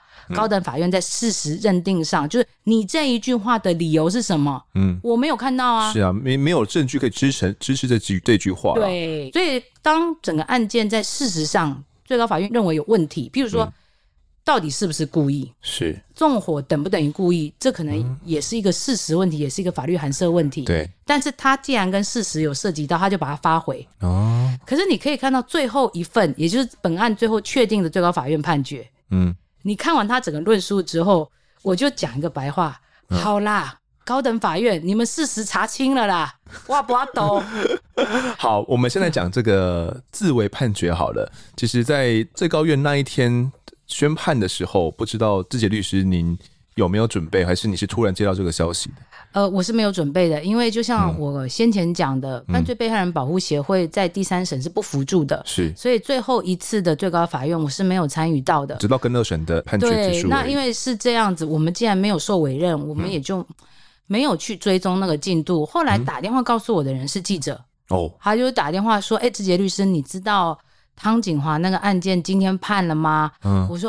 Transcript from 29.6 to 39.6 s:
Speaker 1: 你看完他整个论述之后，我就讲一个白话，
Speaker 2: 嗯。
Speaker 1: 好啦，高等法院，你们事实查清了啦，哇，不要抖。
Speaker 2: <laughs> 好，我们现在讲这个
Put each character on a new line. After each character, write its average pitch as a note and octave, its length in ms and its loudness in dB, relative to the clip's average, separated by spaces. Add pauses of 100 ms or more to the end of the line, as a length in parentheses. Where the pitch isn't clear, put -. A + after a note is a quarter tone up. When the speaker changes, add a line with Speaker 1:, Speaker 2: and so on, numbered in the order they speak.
Speaker 1:
你 G#3 120 -2
看 E4 180 0
完 G#3+ 140 2
他 B3 100 0
整 F3+ 140 -4
个 D3+ 80 -6
论 G#3 180 4
述 F#3+ 240 0
之 E3 200 -2
后， E3+ 280 4 (300)
我 F#3 160 0
就 C4+ 140 2
讲 B2+ 260 -6
一 C#3+ 60 -2
个 E3 80 -4
白 C#3 200 -6
话， D#3 300 -2 (300)
Speaker 2:
嗯。 F#3 80 0
Speaker 1:
好 G3+ 220 0
啦， G3+ 360 -2 (260)
高 C4 200 -2
等 A#3 180 0
法 F3 180 0
院， G#3 240 2
你 F#3 120 0
们 A3+ 100 2
事 D4 220 -2
实 G#3+ 180 -6
查 G3 220 0
清 C4+ 280 0
了 A#3+ 120 2
啦， E3+ 280 0 (340)
哇， C4+ 140 2
不 B3 120 0
要 B3 180 2
抖。 G#3 300 2 (460)
Speaker 2:
<laughs> A#3+ 500 -2
好， G#2+ 280 2
我 B2 120 2
们 B2 100 2
现 F#3+ 140 0
在 F3 80 2
讲 F2+ 200 -2
这 A#2+ 120 0
个 F2+ 680 0